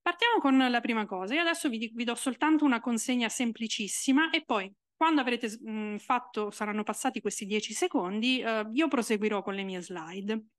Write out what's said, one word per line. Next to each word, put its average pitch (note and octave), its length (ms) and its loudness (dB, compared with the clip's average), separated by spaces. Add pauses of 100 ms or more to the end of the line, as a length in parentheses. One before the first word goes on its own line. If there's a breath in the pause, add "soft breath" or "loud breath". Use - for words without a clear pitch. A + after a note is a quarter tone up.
Partiamo A4 400 2
con C4+ 160 6
la B3 240 4
prima A3+ 260 0
cosa. F#3+ 280 -4
Io E4 80 2
adesso E4 260 0
vi A3+ 100 -2
di-, A3+ 160 -6
vi A#3+ 100 -4
do A#3 100 -2
soltanto D4 500 2
una A#3+ 160 4
consegna A#3+ 480 0
semplicissima A#3+ 1000 0
e D#4+ 140 0
poi G3+ 280 -2 (240)
quando D#4+ 240 4
avrete A#3+ 280 -2
s-, A3 140 -10
mm, G#3+ 340 -6
fatto, A3 540 -2
saranno G#3 320 -4
passati A3+ 380 -4
questi G#3 260 -6
dieci G#3 280 -2
secondi, A3 640 0
eh, A3 320 -2
io D4+ 160 2
proseguirò G#3+ 540 0
con G3+ 120 -6
le G3 100 -6
mie F#3 180 -6
slide. F#3+ 640 -6 (120)